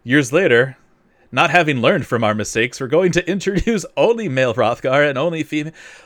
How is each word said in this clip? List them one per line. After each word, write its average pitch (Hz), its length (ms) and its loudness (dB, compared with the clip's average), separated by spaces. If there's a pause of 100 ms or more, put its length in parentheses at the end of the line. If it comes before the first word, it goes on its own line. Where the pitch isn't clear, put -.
"Years 127 280 2
later, 135 440 2 (560)
not 151 180 2
having 151 300 2
learned 143 260 2
from 117 180 -2
our 107 100 0
mistakes, 110 460 -4
we're 135 80 -6
going 170 240 2
to 170 180 -2
<laughs> - 0 -
introduce 196 540 -2 (120)
only 214 320 0
male 131 260 0
Hrothgar 127 540 0
and 131 100 -4
only 160 240 -4
female." 151 300 -6 (340)